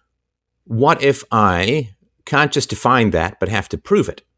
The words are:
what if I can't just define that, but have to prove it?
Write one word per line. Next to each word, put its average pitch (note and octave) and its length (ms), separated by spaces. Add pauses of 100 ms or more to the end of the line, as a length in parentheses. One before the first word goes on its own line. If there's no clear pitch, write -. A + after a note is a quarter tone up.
(640)
what C3+ 380
if C#3 300
I G#2+ 640 (300)
can't D3 280
just - 180
define A#2+ 400
that, E2 300
but F#2 80
have G2+ 220
to - 80
prove G3 300
it? - 140 (160)